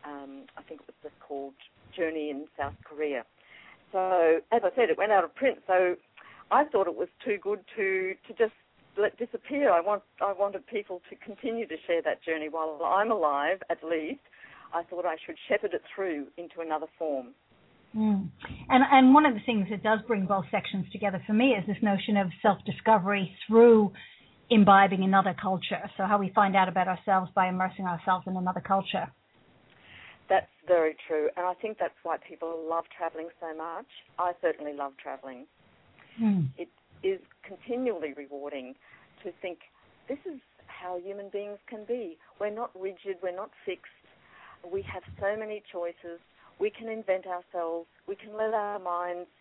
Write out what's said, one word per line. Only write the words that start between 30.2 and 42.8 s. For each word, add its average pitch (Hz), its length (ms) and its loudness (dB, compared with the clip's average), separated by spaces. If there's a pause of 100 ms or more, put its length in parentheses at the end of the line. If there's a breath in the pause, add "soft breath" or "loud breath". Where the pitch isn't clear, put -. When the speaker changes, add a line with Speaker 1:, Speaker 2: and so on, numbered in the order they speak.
Speaker 1:
That's - 220 2 (180)
very 160 280 2 (120)
true. 151 300 0
And 180 80 -4
I 180 100 -2
think 214 240 -10
that's 175 140 -4 (100)
why 165 140 -4
people 165 520 -10
love 165 160 -4 (100)
travelling 165 340 -8 (100)
so 160 160 -10
much. 170 300 -10 (320)
I 175 240 -2
certainly 151 320 -4
love 139 280 -8
travelling. 135 440 -14 (760)
Speaker 2:
Mm. 190 360 2
Speaker 1:
It 175 120 -10 (340)
is 190 160 0 (240)
continually 202 760 -6
rewarding 139 580 -12 (480 soft breath)
to 185 80 -10 (100)
think, 175 180 -10 (500)
This 277 160 -6
is 302 160 -12 (240)
how 180 340 -10
human 202 300 -12
beings 202 300 -10 (100)
can 214 160 -14
be. 220 320 -8 (220 soft breath)
We're 208 100 -2
not 208 240 -8
rigid, 190 480 -8